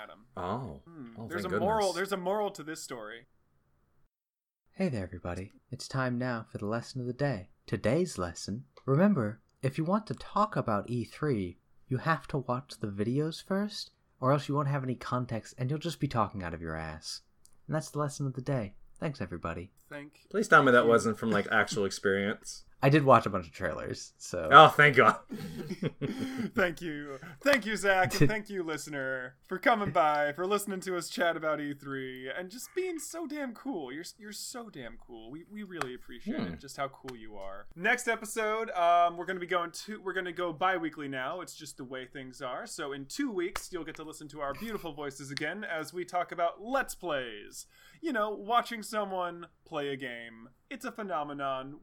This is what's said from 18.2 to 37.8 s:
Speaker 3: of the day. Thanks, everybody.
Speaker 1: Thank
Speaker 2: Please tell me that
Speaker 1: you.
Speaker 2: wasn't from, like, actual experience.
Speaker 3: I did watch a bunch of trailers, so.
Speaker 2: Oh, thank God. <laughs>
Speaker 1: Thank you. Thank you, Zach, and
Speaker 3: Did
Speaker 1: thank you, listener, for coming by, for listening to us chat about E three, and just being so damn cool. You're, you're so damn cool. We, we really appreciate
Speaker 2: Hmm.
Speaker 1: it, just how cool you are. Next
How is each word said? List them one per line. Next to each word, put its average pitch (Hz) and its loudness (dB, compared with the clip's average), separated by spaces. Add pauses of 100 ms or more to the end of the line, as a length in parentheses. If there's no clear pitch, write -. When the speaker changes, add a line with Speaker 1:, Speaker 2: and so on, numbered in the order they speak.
Speaker 3:
of 131 -4
the 127 -8
day. 123 -2 (240)
Thanks, 156 -4
everybody. 85 -6 (180)
Speaker 1:
Thank 147 -16
Speaker 2:
Please - 0
tell 151 10
me 131 8
that 120 10
Speaker 1:
you. 113 4
Speaker 2:
wasn't 110 6
from, 117 0
like, 101 4
actual 104 2
experience. 98 0 (180)
Speaker 3:
I 139 8
did 147 6
watch 123 10
a 107 -2
bunch 92 -2
of - -18
trailers, - -6
so. 85 -6
Speaker 2:
Oh, 151 12
thank 147 6
God. 117 10 (140)
<laughs> 240 -6
Speaker 1:
Thank 180 0
you. 147 -8 (240)
Thank 269 6
you, 220 0
Zach, 185 6
and - 0
Speaker 3:
Did 147 12
Speaker 1:
thank 214 -2
you, 190 -2
listener, 135 -4 (100)
for 190 -4
coming 208 4
by, 151 4
for 175 -2
listening 202 0
to 185 -4
us 170 -4
chat 170 0
about 156 -2
E 143 -4
three, 131 -8
and 185 -8
just 240 -14
being 359 -2
so 330 -8
damn 277 -6
cool. 175 -6
You're, 156 -10 (140)
you're 214 -16
so 233 -12
damn 120 -12
cool. 113 -14
We, 160 -12
we 208 -10
really 160 -6
appreciate 127 -8
Speaker 2:
Hmm. 165 -4
Speaker 1:
it, 147 -14
just 143 -16
how 139 -2
cool 135 -14
you 107 -14
are. 98 -10
Next 233 0